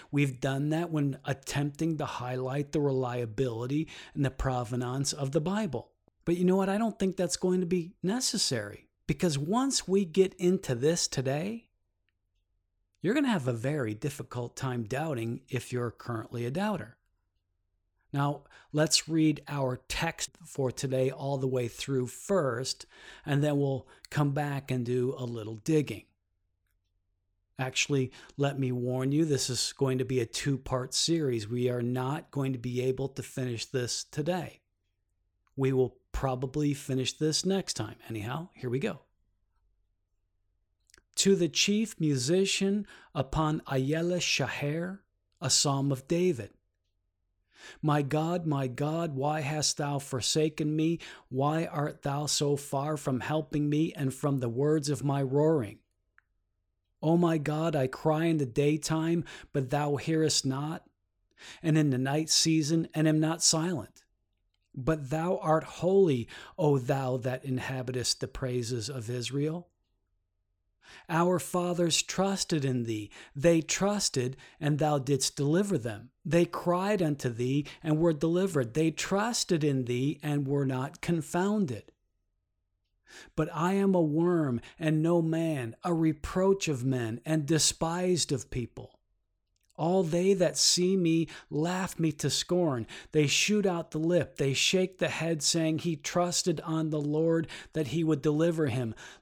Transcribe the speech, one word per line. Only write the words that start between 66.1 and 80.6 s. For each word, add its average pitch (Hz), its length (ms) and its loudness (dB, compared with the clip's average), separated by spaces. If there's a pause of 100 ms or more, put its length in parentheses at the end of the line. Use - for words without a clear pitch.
O 147 220 4
thou 131 380 -2
that 127 280 -6
inhabitest 127 720 -4
the 127 80 -6
praises 123 640 -4
of 123 200 -8
Israel. 139 600 -4 (1400)
Our 175 300 4
fathers 175 640 0
trusted 185 600 -2
in 127 200 0
thee. 110 260 -6 (260)
They 165 260 4
trusted, 160 760 0 (220)
and 151 180 2
thou 147 220 2
didst 131 360 0
deliver 165 420 2
them. 110 340 -8 (120)
They 170 220 4
cried 185 560 0
unto 151 280 0
thee, 127 360 0 (160)
and 156 160 2
were 165 160 4
delivered. 165 640 0
They 160 160 2
trusted 196 720 0
in 135 220 2
thee, 127 360 0
and 147 260 -2
were 139 180 0